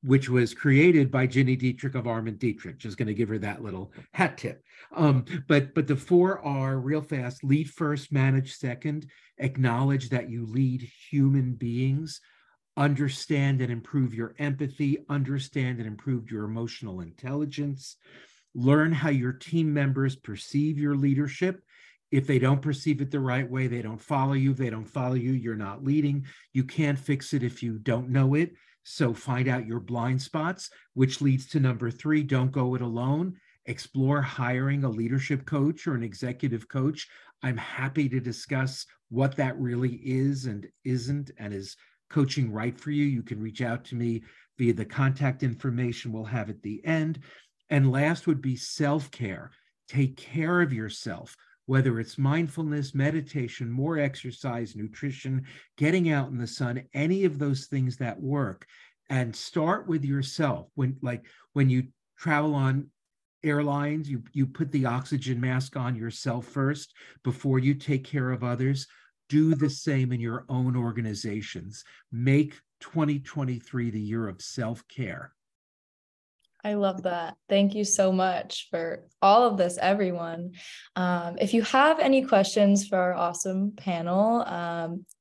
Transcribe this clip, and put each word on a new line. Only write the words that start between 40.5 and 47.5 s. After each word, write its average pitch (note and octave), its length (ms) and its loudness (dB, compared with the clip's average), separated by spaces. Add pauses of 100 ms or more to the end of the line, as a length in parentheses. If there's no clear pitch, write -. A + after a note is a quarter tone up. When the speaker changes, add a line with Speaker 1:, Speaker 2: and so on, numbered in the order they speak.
Speaker 1:
isn't C3+ 540 -4
and G#2 160 -8
is G2 220 -10 (340)
coaching C3+ 420 0
right A#2+ 260 -4
for D3+ 120 -10
you. D3 140 0
You C3 180 0
can G#2+ 180 -8
reach A2 220 -6
out A#2+ 220 -4
to - 100 -12
me A#2 300 -4 (340)
via A#2+ 160 4
the A2+ 100 -2
contact C3+ 600 0
information A#2+ 680 -2
we'll A2 120 -6
have A2 260 -6
at G2+ 120 -12
the G#2+ 220 -10
end. D#3+ 360 -2 (500)